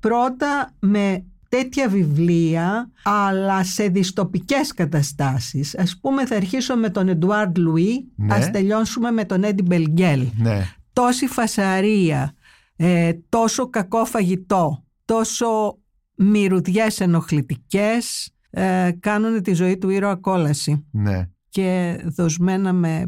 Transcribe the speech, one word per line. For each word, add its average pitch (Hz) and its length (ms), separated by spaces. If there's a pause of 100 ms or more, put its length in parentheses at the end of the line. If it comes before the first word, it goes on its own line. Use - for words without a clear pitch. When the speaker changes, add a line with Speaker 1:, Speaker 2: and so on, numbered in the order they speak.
Speaker 1:
πρώτα 254 800
με 196 460 (240)
τέτοια 262 400
βιβλία, 170 1040 (120)
αλλά 196 640
σε 208 240
δυστοπικές 190 880
καταστάσεις. 139 1040
Ας 180 220
πούμε, 269 260
θα 262 100
αρχίσω 247 400
με 220 140
τον 185 180
Εντουάρντ 185 500
Λουί, 175 580
Speaker 2:
Ναι. 104 180
Speaker 1:
ας 190 160
τελειώσουμε 214 600
με 226 140
τον 190 200
Έντι 196 180
Μπελγκέλ. 165 640 (100)
Speaker 2:
Ναι. 110 300 (260)
Speaker 1:
Τόση 247 340
φασαρία, 190 1080 (440)
ε, 170 360 (160)
τόσο 233 420
κακό 220 340
φαγητό, 185 800 (200)
τόσο 220 720 (360)
μυρωδιές 196 880
ενοχλητικές, 190 1300 (160)
ε, 185 400 (100)
κάνουνε 214 400
τη 185 140
ζωή 185 240
του 185 100
ήρωα 196 280
κόλαση. 151 760
Speaker 2:
Ναι. 98 380 (200)
Speaker 1:
Και 185 560
δοσμένα 175 680
με 170 360